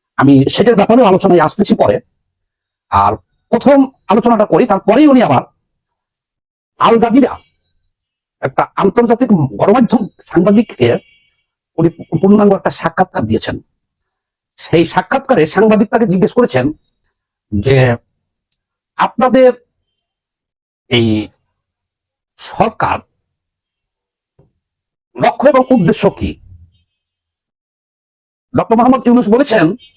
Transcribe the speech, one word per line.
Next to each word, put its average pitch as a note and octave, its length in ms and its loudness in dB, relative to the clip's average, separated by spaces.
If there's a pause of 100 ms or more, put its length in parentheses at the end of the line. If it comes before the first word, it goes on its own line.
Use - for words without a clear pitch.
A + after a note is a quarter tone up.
(160)
আমি C3+ 320 2
সেটার G#3 280 0
ব্যাপারেও A3+ 280 2
আলোচনায় F#3 360 2
আসতেছি D#3 340 -2
পরে। - 260 0 (880)
আর G2 280 -2 (320)
প্রথম C4+ 420 2 (180)
আলোচনাটা G#3+ 360 0
করি, - 220 0
তারপরেই A3 400 0
উনি C4 160 4
আবার D3 200 0 (1400)
আল A3+ 200 2
জাজিরা A#3 400 0 (1000)
একটা C#3+ 260 -4 (100)
আন্তর্জাতিক A#3 520 -2
গণমাধ্যম F#3+ 800 0 (200)
সাংবাদিককে F3+ 720 0 (800)
উনি E3 100 0
পূর্ণাঙ্গ G3 640 0
একটা F#3+ 160 -4
সাক্ষাৎকার - 560 -6
দিয়েছেন। - 340 -6 (960)
সেই D#3+ 280 0
সাক্ষাৎকারে G3 640 -2
সাংবাদিক G#3+ 440 0
তাকে A#3 160 0
জিজ্ঞেস F#3+ 260 -2
করেছেন B3 400 -2 (800)
যে, B2 440 0 (1000)
"আপনাদের B3+ 560 2 (1400)
এই A2 400 -2 (1080)
সরকার - 600 -6 (2250)
লক্ষ্য - 320 0
এবং C4+ 220 2
উদ্দেশ্য G3+ 400 0
কি?" - 300 -10 (2250)
ডক্টর A#3 180 -2
মোহাম্মদ B3+ 300 0
ইউনূস A#3+ 220 2
বলেছেন G#3+ 480 0 (200)